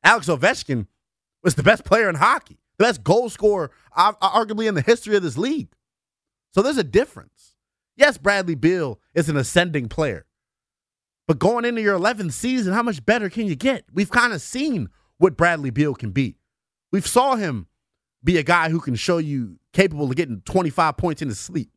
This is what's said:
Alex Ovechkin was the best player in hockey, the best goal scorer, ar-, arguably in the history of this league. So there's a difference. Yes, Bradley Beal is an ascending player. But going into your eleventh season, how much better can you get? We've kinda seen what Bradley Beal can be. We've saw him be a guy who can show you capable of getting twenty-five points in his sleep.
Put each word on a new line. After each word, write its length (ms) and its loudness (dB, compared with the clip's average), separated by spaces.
Alex 240 4
Ovechkin 600 -2
was 140 0
the 80 -2
best 220 4
player 240 2
in 60 -2
hockey, 440 0
the 60 4
best 200 0
goal 260 2
scorer, 420 0
ar-, 280 2
arguably 460 0
in 80 -2
the 60 0
history 340 2
of 80 0
this 140 -6
league. 320 -4
So 100 2
there's 160 0
a 60 0
difference. 720 -4
Yes, 220 2
Bradley 380 0
Beal 440 0
is 160 0
an 80 0
ascending 500 0
player. 380 -6
But 120 0
going 260 2
into 160 -2
your 140 2
eleventh 400 -2
season, 380 -2
how 100 0
much 200 -4
better 260 0
can 180 -6
you 80 -2
get? 360 -2
We've 200 -2
kinda 260 2
seen 520 -6
what 200 4
Bradley 340 2
Beal 240 0
can 160 -8
be. 260 -2
We've 160 -2
saw 280 2
him 300 -4
be 140 2
a 60 0
guy 260 2
who 100 0
can 160 -4
show 220 0
you 400 -6
capable 320 0
of 100 -2
getting 260 -4
twenty-five 560 0
points 260 -4
in 60 -6
his 100 -8
sleep. 380 -8